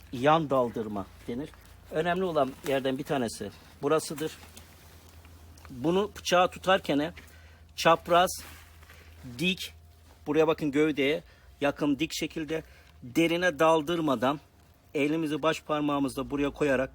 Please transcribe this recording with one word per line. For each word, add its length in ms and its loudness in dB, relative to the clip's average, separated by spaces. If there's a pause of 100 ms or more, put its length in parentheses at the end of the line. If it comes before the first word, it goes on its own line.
(140)
yan 360 4
daldırma 560 -2 (220)
denir. 220 -8 (420)
Önemli 320 0
olan 280 0 (160)
yerden 300 0
bir 60 -8
tanesi 480 -4 (300)
burasıdır. 560 -2 (1300)
Bunu 480 0
bıçağı 340 2
tutarken 640 0 (600)
çapraz, 540 4 (1080)
dik, 340 -2 (540)
buraya 200 4
bakın 240 0
gövdeye 520 0 (380)
yakın 380 0
dik 140 -2
şekilde 500 -6 (400)
derine 560 2
daldırmadan 800 2 (540)
elimizi 480 -2
baş 200 0
parmağımızla 680 -2
buraya 200 -2
koyarak 460 0